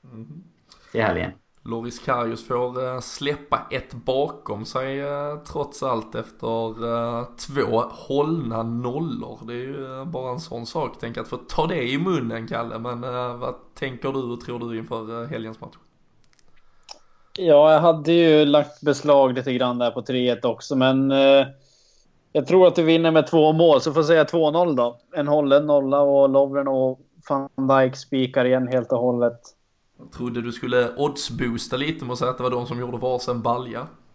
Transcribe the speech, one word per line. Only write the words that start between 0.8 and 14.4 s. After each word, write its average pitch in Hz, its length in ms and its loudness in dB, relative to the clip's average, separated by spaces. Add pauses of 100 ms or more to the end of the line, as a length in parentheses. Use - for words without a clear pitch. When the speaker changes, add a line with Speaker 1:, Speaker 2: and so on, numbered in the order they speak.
Speaker 2:
Till 113 100 0
helgen. 90 300 -2 (300)
Speaker 1:
Loris 117 360 -10
Karius 117 480 -4
får, 123 380 -4
eh, 127 160 -6
släppa - 600 -6 (100)
ett - 240 -8
bakom 127 680 -4
sig, 135 360 -6
eh, 143 360 -8 (160)
trots 139 300 -8
allt 120 320 -4
efter, 113 540 -6
eh, 117 560 -6 (220)
två 120 440 -2
hållna 139 720 -2
nollor. 120 840 -6
Det 117 60 -12
är 120 40 -10
ju, 131 420 -12
eh, 135 60 -12
bara 131 260 -8
en 135 100 -8
sån 117 260 -12
sak. 165 340 -6
Tänk 117 160 -8
att 117 120 -8
få 127 80 -8
ta - 300 -4
det 165 160 -2
i 127 160 -2
munnen, 120 500 -4
Kalle. 117 300 -8
Men, 120 260 -10
eh, 123 320 -8
vad 123 180 -8 (200)
tänker 131 380 -8
du 135 60 -4 (140)
och 120 80 -10